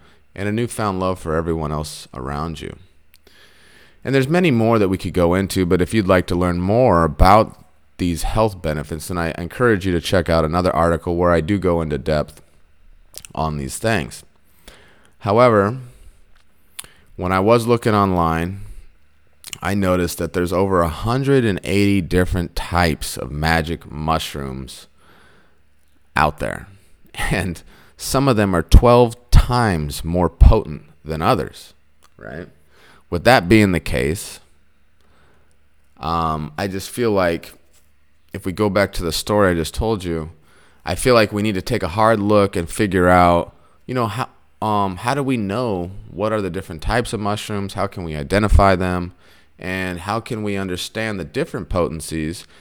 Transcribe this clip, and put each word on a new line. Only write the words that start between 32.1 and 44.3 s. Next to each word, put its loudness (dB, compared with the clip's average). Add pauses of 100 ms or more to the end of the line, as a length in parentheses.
right? -14 (600)
With -4
that 4
being 6
the 2
case, -4 (1600)
um, -4
I -4
just -10
feel -2
like -2 (800)
if -10
we -4
go 0
back 0
to -4
the -2
story 0
I 0
just -4
told -4
you, -6 (520)
I -4
feel 2
like 4
we -2
need -2
to -4
take -4
a -4
hard 2
look 2
and -2
figure 2
out, 4 (320)
you -8
know, -2
how, -6 (320)